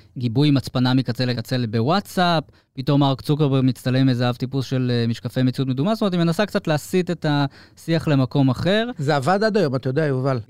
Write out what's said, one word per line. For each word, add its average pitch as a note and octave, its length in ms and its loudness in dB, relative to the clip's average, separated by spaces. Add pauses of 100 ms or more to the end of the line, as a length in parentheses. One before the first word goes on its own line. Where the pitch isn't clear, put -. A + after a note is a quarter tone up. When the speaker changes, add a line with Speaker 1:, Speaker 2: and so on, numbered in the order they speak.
(180)
Speaker 1:
גיבוי C3 340 2
מצפנה B2+ 420 0
מקצה B2+ 320 0
לקצה B2 300 -4 (140)
בוואטסאפ, E3 720 0 (300)
פתאום C#3+ 260 0
מרק C3+ 220 2
צוקרברג C#3 440 2
מצטלם C3 440 2
איזה B2 200 0
אב B2 60 -2
טיפוס C3 300 -6
של, B2+ 280 -2
אה, A#2 140 0
משקפי B2 360 -2
מציאות B2+ 240 0
מדומה, C#3 280 0
זאת G#3+ 60 -4
אומרת, G3 120 0
היא F3+ 60 0
מנסה E3+ 260 2
קצת G3 220 -4
להסיט F3 440 -2
את E3 180 -6
השיח D3 800 -2
למקום C3+ 420 2
אחר. G#3 480 0
Speaker 2:
זה D3 180 0
עבד F3+ 280 0
עד G#3+ 140 2
היום, D3 180 0
אתה C3 140 -4
יודע, D3+ 160 0
יובל. C3 340 -2 (100)